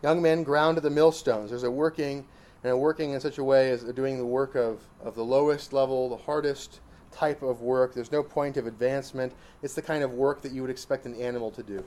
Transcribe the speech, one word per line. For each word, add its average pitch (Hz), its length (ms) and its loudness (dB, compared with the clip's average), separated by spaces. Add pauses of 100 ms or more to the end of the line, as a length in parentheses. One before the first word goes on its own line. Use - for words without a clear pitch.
Young 160 180 4
men 165 220 4
ground 151 340 4
at 147 60 -2
the 151 80 2
millstones. 143 580 4
There's 120 140 -6
a 123 80 0
working, 143 560 -2 (360)
and 127 80 0
a 127 60 2
working 151 360 0
in 135 60 -4
such 143 200 -6
a 139 40 -2
way 131 280 6
as 120 140 -2
doing 131 340 -4
the 123 60 -2
work 131 280 0
of, 113 280 0 (220)
of 110 120 -8
the 113 100 -4
lowest 143 480 2
level, 131 360 2
the 117 80 -8
hardest 143 640 -4 (300)
type 147 300 -2
of 127 200 -4
work. 127 320 2
There's 117 180 -8
no 147 100 2
point 143 360 -2
of 117 100 -4
advancement. 127 680 -2 (300)
It's 143 100 -6
the 156 80 -6
kind 151 220 -2
of 131 120 -2
work 139 260 0
that 135 100 -10
you 131 100 -8
would 131 80 -6
expect 127 360 -6
an 120 100 -10
animal 120 360 -4
to 107 120 -14
do. 101 240 -8